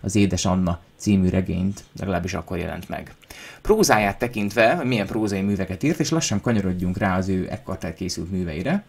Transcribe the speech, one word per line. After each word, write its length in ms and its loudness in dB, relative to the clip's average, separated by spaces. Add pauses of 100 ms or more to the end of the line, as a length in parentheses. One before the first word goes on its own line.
az 140 -4
Édes 300 4
Anna 340 2 (180)
című 320 4
regényt, 540 -2 (160)
legalábbis 340 -2
akkor 240 -6
jelent 320 -8
meg. 240 -10 (480)
Prózáját 560 4
tekintve, 580 2
hogy 100 -2
milyen 220 0
prózai 340 -2
műveket 420 -2
írt, 160 0
és 100 0
lassan 320 0
kanyarodjunk 560 0
rá 200 2
az 120 0
ő 200 0
ekkortájt 460 -8
készült 360 -8
műveire. 580 -2